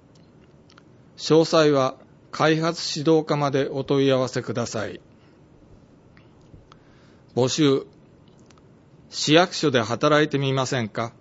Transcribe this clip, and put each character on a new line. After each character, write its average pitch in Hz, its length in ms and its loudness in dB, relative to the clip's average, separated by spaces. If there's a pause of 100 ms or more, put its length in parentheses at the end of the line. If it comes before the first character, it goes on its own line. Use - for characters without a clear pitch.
(1160)
詳 160 280 2
細 156 260 4
は 135 260 0 (340)
開 156 280 2
発 165 220 -4 (160)
指 147 100 -4
導 160 160 4
課 156 140 -2
ま 143 140 -2
で 139 180 0
お 139 140 -6
問 139 240 2
い 135 40 2
合 131 60 2
わ 127 100 -2
せ 120 140 -6
く 113 140 -8
だ 120 100 -4
さ 104 220 -8
い。 - 140 -14 (2250)
募 127 120 2
集。 139 380 0 (1300)
市 - 240 0
役 185 180 4
所 156 160 -2
で 127 140 2
働 151 420 2
い 151 40 -4
て 139 100 -2
み 135 140 -2
ま 135 120 -2
せ 131 160 -2
ん 107 80 -6
か？ 117 320 -8